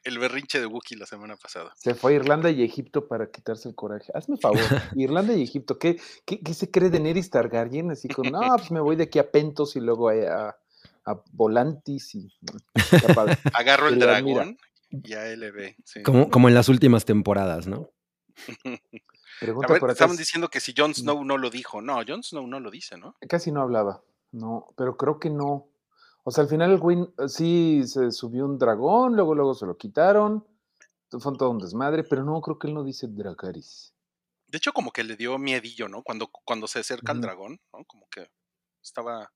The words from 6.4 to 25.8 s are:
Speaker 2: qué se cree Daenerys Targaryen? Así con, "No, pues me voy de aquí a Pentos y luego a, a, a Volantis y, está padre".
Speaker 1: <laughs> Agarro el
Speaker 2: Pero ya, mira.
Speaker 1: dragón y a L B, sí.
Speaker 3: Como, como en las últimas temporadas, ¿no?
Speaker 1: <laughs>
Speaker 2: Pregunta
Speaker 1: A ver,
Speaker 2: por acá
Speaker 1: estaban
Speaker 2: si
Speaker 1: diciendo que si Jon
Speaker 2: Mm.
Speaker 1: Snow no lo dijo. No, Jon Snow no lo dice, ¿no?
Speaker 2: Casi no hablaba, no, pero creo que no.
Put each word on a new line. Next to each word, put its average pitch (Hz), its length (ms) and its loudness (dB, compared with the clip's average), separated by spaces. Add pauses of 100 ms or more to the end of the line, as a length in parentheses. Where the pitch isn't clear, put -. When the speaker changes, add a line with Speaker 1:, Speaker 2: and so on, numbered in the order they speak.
Speaker 2:
qué 165 140 -8
se - 160 -8
cree 185 180 2
Daenerys 165 420 0
Targaryen? 120 600 -2
Así 127 180 -8
con, 135 240 -4
"No, 180 80 -4 (160)
pues 170 140 -2
me 165 100 -2
voy 151 160 2
de 160 80 2
aquí 156 140 0
a 139 120 2
Pentos 147 460 2
y 131 40 -4
luego 117 280 2
a, 110 60 4 (340)
a, - 80 -14 (480)
a 104 180 -8 (100)
Volantis 127 840 0
y, 101 180 -14 (420)
está - 400 6
padre". 117 200 4
Speaker 1:
<laughs> 139 180 -2
Agarro 139 360 4
el 123 100 4
Speaker 2:
Pero 123 140 8
ya, 107 100 4
mira. 135 220 0
Speaker 1:
dragón 220 140 -10 (320)
y 120 220 -12
a 107 180 -10
L 113 200 -12
B, 101 340 -14
sí. - 180 -18
Speaker 3:
Como, 131 280 6
como 123 180 8
en 120 60 10
las 120 160 6
últimas 123 340 6
temporadas, 98 640 0
¿no? 104 240 -10 (460)
Speaker 1:
<laughs> - 680 -16 (380)
Speaker 2:
Pregunta 113 280 -4
Speaker 1:
A 160 40 6
ver, 151 80 6
Speaker 2:
por 127 100 2
acá 120 40 0
Speaker 1:
estaban 170 220 4
Speaker 2:
si 160 60 -8
Speaker 1:
diciendo 165 260 -4
que 131 120 -6
si 135 160 -10
Jon 147 140 4
Speaker 2:
Mm. 151 40 -6
Speaker 1:
Snow 139 300 -2
no 139 140 -2
lo 127 120 -4
dijo. 117 320 -12
No, 127 240 -4
Jon 180 160 -10
Snow 143 240 -12
no 131 140 -12
lo 113 100 -12
dice, 110 260 -18
¿no? 90 200 -20 (120)
Speaker 2:
Casi 170 240 -2
no 147 80 -2
hablaba, 113 420 0 (300)
no, 113 440 -10
pero 127 200 -4
creo 147 220 -2
que 160 100 -6
no. 143 400 -4 (580)